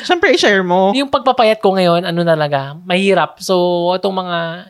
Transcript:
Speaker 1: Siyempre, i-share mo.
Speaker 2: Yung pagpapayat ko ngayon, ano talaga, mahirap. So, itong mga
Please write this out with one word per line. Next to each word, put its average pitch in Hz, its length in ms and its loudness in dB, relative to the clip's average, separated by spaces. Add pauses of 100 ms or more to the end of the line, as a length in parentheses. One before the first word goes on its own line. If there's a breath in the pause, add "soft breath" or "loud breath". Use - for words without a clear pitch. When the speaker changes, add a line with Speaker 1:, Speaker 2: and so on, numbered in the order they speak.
Speaker 1:
Siyempre, 349 300 0
i-share 214 300 2
mo. 185 320 2
Speaker 2:
Yung 277 160 -2
pagpapayat 254 480 2
ko 196 160 0
ngayon, 175 300 2
ano 175 180 -2
talaga, 151 380 0 (200)
mahirap. 180 600 0
So, 190 160 -2 (380)
itong 190 240 -4
mga 180 200 -6 (320)